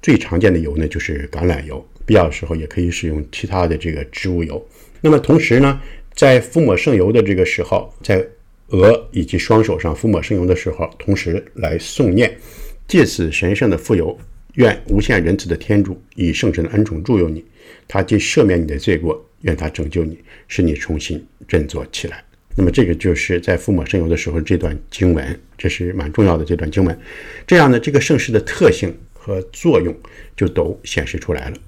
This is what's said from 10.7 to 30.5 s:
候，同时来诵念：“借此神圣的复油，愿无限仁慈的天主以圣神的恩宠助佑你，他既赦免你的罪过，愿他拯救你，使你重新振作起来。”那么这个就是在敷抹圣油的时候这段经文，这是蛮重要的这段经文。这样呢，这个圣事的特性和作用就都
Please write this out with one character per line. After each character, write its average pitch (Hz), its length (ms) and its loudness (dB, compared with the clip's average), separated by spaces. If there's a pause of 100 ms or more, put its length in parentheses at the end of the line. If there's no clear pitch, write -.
候， 80 180 -6 (100)
同 98 160 0
时 85 300 -4 (100)
来 - 220 -4
诵 110 340 -2
念 107 240 2 (540)
：“借 165 160 4
此 85 260 -2
神 90 240 0
圣 117 140 0
的 87 80 2
复 - 180 -2
油， 82 220 -2 (380)
愿 113 320 2
无 101 140 2
限 101 220 0
仁 85 140 2
慈 - 120 -8
的 85 80 -2
天 101 280 0
主 95 160 -8 (140)
以 87 180 -2
圣 90 220 -2
神 85 100 -2
的 82 60 -6
恩 107 140 2
宠 82 180 -6
助 110 160 0
佑 85 100 2
你， 78 160 -8 (420)
他 98 160 -2
既 101 160 2
赦 - 260 2
免 90 160 4
你 80 60 -2
的 73 120 -6
罪 90 180 0
过， 78 280 -4 (180)
愿 80 140 -2
他 78 120 -6
拯 76 220 -6
救 85 140 -2
你， 80 140 -8 (280)
使 - 160 -2
你 80 120 2
重 78 240 -6
新 - 260 -8 (220)
振 76 200 0
作 85 240 -8
起 - 160 -10
来。” - 160 -12 (340)
那 95 80 2
么 85 80 2
这 117 120 4
个 87 80 0
就 85 220 0
是 87 260 -2
在 90 160 0
敷 - 140 -6
抹 85 160 0
圣 95 140 -2
油 82 80 -2
的 82 80 0
时 - 120 -6
候 82 120 -4
这 87 160 0
段 76 200 -4 (140)
经 90 240 2
文， 73 260 -6 (160)
这 - 120 -4
是 90 240 -4
蛮 78 200 -6
重 110 120 4
要 87 120 4
的 80 80 -2
这 82 120 -2
段 80 120 -4
经 92 160 0
文。 82 140 -2 (480)
这 185 100 6
样 143 140 6
呢， 120 80 4
这 143 140 -4
个 139 80 4
圣 139 180 2
事 - 140 -4
的 107 80 4
特 - 320 2
性 87 200 -2 (220)
和 95 260 -8 (120)
作 139 280 2
用 85 160 -4 (400)
就 92 120 0
都 - 340 -2